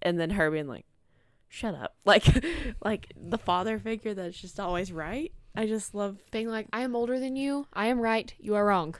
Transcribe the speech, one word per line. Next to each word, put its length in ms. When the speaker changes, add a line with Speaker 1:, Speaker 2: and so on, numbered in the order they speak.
Speaker 1:
and 160
then 120
her 200
being 160
like, 180
"Shut 240
up." 260
<laughs> 60
Like, 180
like, 320
the 240
father 400
figure 340
that's 260
just 200
always 320
right. 420
I 100
just 300
love 240
Speaker 2:
Being 200
like, 220
"I 100
am 140
older 240
than 160
you. 380
I 140
am 120
right. 380
You 180
are 100
wrong." 340